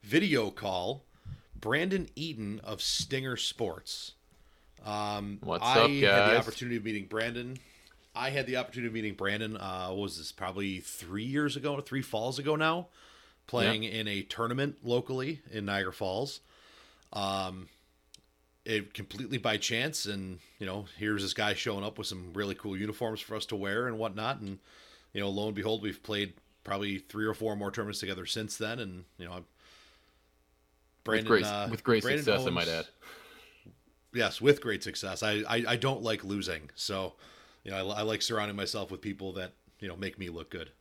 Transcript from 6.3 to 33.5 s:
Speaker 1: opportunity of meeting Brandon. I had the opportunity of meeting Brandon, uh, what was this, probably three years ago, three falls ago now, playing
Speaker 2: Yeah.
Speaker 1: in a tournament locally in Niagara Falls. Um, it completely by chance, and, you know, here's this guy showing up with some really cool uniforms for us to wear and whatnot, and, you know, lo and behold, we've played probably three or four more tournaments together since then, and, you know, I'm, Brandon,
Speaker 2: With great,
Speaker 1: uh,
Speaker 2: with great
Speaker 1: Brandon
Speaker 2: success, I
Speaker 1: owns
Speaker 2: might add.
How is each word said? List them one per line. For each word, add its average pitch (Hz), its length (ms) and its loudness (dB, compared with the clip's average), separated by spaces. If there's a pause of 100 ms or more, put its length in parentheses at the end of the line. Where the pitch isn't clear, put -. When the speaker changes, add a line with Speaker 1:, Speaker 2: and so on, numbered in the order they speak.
Speaker 1:
opportunity 117 380 -2
of 107 60 -2
meeting 104 220 -2
Brandon. 120 540 -4 (560)
I 127 160 -2
had 135 160 0
the 127 80 0
opportunity 123 320 -2
of 110 60 -4
meeting 107 200 -2
Brandon, 107 420 0
uh, 92 340 -4
what 95 100 -2
was 101 180 -2
this, 80 140 -10
probably 95 480 -2
three 95 460 -6
years 143 300 0
ago, 143 260 -2
three 139 200 -2
falls 123 380 -2
ago 147 160 2
now, 160 320 2 (580)
playing 110 380 4
Speaker 2:
Yeah. 107 80 -4
Speaker 1:
in 110 160 -2
a 101 160 0
tournament 131 600 0
locally 131 580 0 (100)
in 107 140 -4
Niagara 98 280 0
Falls. 104 460 -2 (760)
Um, 95 560 -2 (960)
it 107 280 0
completely 110 460 -6
by 107 180 2
chance, 120 480 0
and, 95 320 -4 (220)
you 104 60 -4
know, 98 200 -4 (120)
here's 104 260 2
this 95 100 -2
guy 104 220 2
showing 101 280 -2
up 107 140 -6
with 104 80 -6
some 90 280 -8
really 98 200 -2
cool 95 240 -4
uniforms 107 420 -2
for - 160 -8
us 107 120 -4
to 113 80 -4
wear 101 320 0
and 113 100 -4
whatnot, 110 440 -2
and, 98 180 -8 (520)
you - 80 -4
know, 101 100 0
lo 101 180 0
and 107 80 -2
behold, 107 260 0
we've 101 220 -6
played 101 300 -2 (300)
probably 101 360 -2
three 107 260 -4
or 110 80 2
four 110 220 0
more 101 160 -2
tournaments 104 280 -4
together 92 280 -4
since 107 300 -4
then, 110 200 -4
and, 92 280 -8 (120)
you 90 80 -10
know, 87 60 -10
I'm, 90 140 -10 (1600)
Brandon, 110 280 4
Speaker 2:
With 104 100 8
great, 104 100 0
Speaker 1:
uh, 104 200 0
Speaker 2:
with 113 120 -4
great 113 200 6
Speaker 1:
Brandon 143 200 2
Speaker 2:
success, 107 180 4
I - 20 -2
Speaker 1:
owns 90 100 0
Speaker 2:
might 85 140 2
add. 82 180 -2 (1300)